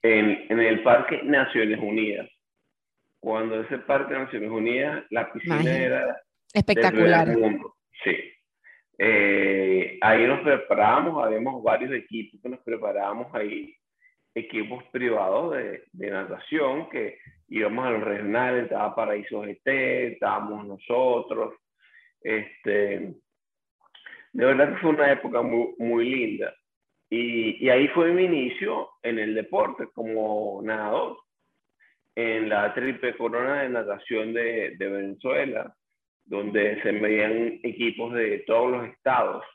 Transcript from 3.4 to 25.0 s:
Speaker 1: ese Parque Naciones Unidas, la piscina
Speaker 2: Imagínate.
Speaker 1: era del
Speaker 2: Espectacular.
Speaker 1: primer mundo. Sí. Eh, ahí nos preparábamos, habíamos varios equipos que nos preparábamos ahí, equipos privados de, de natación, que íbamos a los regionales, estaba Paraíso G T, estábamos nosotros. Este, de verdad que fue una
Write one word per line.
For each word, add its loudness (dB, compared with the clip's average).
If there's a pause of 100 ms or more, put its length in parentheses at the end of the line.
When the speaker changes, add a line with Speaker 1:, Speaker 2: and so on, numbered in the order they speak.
Speaker 1:
ese -6
Parque 0
Naciones -6
Unidas, -2
la -2
piscina -4
Speaker 2:
Imagínate. 2
Speaker 1:
era 0
del -2 (380)
Speaker 2:
Espectacular. 6
Speaker 1:
primer 4
mundo. -8 (280)
Sí. 0 (840)
Eh, 2
ahí 6
nos 2
preparábamos, 4
habíamos -2
varios 0
equipos -10
que -10
nos -12
preparábamos -4
ahí, -6 (640)
equipos -8
privados 0
de, -8
de -10
natación, -4
que -6 (320)
íbamos -2
a 0
los -2
regionales, 0
estaba -2
Paraíso -4
G -10
T, 0
estábamos -4
nosotros. 0 (680)
Este, -2 (1160)
de 0
verdad 4
que -8
fue 2
una 4